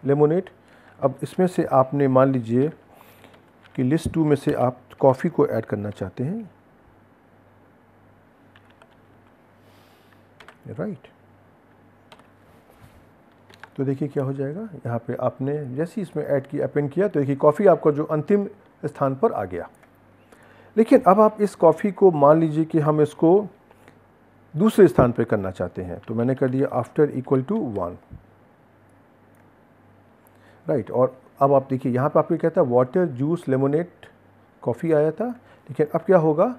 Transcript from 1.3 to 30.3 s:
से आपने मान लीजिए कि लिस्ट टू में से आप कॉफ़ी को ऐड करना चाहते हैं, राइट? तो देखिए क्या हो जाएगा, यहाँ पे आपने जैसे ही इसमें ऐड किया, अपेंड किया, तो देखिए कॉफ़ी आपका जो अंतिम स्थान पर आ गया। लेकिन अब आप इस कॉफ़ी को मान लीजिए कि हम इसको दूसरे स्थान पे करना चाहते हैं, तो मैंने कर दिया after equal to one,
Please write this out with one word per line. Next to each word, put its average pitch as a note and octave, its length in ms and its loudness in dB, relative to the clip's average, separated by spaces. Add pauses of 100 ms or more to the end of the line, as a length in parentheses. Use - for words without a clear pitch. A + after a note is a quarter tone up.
से F3 160 -2 (100)
आपने C#3 340 2
मान C3 240 4
लीजिए B2 380 0 (1040)
कि C3+ 80 -2
लिस्ट D3 300 -2
टू D#3+ 120 -2
में D3+ 100 2
से C#3+ 200 -4
आप B2 220 -2 (220)
कॉफ़ी C#3 300 2
को D3 180 0
ऐड A2+ 180 -4
करना G#2 240 -8
चाहते G2+ 340 -10
हैं, G3 260 -8 (4000)
राइट? D#3 380 -10 (2750)
तो C#3 60 -4
देखिए C#3 240 -4
क्या C#3 160 -4
हो C3+ 100 -4
जाएगा, C#3+ 340 -8 (180)
यहाँ A#2 140 -6
पे B2 160 -10
आपने C3 380 -4 (220)
जैसे E3 200 -6
ही A3 60 -6
इसमें D#3 240 -8
ऐड C#3 220 -2
किया, C#3 200 -6
अपेंड C#3+ 240 -2
किया, F#3+ 160 0
तो D#3+ 120 -2
देखिए C#3 160 0
कॉफ़ी D3+ 320 2
आपका D#3+ 240 4
जो D3 140 -2
अंतिम G3 420 -2 (360)
स्थान C3+ 320 -2
पर C3 160 0
आ G#2 140 -6
गया। F2 240 -10 (1080)
लेकिन A#3 260 4
अब G3 180 4
आप G#3+ 220 4
इस G3+ 140 -2
कॉफ़ी F3 360 2
को F#3+ 220 4
मान D3 260 4
लीजिए D#3+ 260 0
कि D#3+ 140 -2
हम D3+ 220 2
इसको F3 460 2 (1040)
दूसरे G3 340 4
स्थान B2 240 2
पे A#2 140 -2
करना F#2+ 260 -4
चाहते F#2 300 -8
हैं, F2 180 -10
तो - 160 -10
मैंने B2 200 -2
कर C3 140 -2
दिया C3 240 -2
after C#3+ 400 0
equal C3 300 -2
to G3+ 140 -6 (200)
one, F2+ 180 -6 (2750)